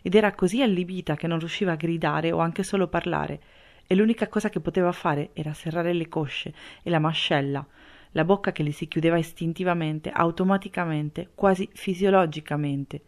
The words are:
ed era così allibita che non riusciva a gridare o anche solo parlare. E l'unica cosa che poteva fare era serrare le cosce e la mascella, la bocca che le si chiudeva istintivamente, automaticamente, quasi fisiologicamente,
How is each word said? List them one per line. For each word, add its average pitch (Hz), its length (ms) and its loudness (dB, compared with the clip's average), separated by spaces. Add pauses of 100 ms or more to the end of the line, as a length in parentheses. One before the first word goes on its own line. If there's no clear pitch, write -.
ed 185 140 2
era 208 180 4
così 196 300 2
allibita 180 520 0
che 170 120 -4
non 165 100 0
riusciva 170 360 -2
a - 20 -2
gridare 165 560 0
o 165 80 2
anche 165 240 0
solo 190 240 0
parlare. 151 540 -2 (480)
E 185 60 4
l'unica 220 320 4
cosa 214 220 -2
che 185 100 -4
poteva 175 320 0
fare 156 400 -2
era 151 220 -8
serrare 170 400 -4
le 165 160 -2
cosce 156 440 -4 (300)
e - 60 -6
la 170 100 2
mascella, 143 680 0 (460)
la 160 140 0
bocca 196 260 2
che 160 100 -4
le 147 120 -2
si 156 160 -10
chiudeva 165 280 2
istintivamente, 165 920 -2
automaticamente, 170 1200 0
quasi 190 380 2
fisiologicamente, 151 1400 0